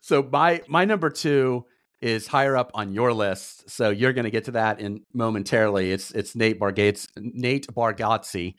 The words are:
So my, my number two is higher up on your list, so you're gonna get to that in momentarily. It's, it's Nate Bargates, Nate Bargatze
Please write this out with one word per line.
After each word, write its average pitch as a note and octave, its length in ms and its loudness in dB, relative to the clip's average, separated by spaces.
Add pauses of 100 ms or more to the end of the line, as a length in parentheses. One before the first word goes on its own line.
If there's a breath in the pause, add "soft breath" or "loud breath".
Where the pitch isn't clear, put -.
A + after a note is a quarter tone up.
So C#3 220 2
my, D3+ 440 2
my E3 180 2
number G3 240 0
two C3 560 0 (360)
is A2+ 260 -2
higher C#3 280 2
up B2 180 0
on G2+ 200 -4
your A#2+ 200 2
list, G2+ 560 -4
so A2+ 200 0
you're A2 240 2
gonna A#2+ 160 -2
get A2 160 -2
to - 60 -10
that A2 280 0
in G#2 220 -8 (120)
momentarily. G#2+ 800 0
It's, F#2+ 200 -4
it's - 240 -6
Nate A2+ 240 2
Bargates, G#2 480 2 (100)
Nate B2 500 -4
Bargatze G#2+ 920 -2